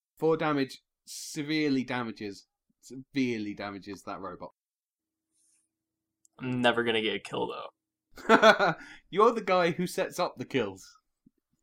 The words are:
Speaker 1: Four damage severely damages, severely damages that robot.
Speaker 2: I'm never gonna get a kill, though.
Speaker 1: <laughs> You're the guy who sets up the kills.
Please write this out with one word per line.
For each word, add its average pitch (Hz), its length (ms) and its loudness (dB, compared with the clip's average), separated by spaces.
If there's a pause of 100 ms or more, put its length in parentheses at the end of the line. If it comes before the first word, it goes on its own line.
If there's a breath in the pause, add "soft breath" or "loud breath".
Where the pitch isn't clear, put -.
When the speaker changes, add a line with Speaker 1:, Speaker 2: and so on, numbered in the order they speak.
(200)
Speaker 1:
Four 160 180 4
damage 147 440 -2 (260)
severely 147 800 -2
damages, 113 600 -8 (360)
severely 120 760 -4
damages 101 500 -12
that 92 140 -10
robot. 90 320 -12 (1900)
Speaker 2:
I'm 127 220 -4
never 120 220 4
gonna 113 180 0
get 104 140 0
a 98 40 -6
kill, 123 280 -6
though. - 1300 2 (160 loud breath)
Speaker 1:
<laughs> - 180 -20
You're 214 220 6
the 226 100 -2
guy 180 300 2
who 175 160 -2
sets - 320 -4
up 175 180 -2
the 123 80 -8
kills. 101 400 -4 (760)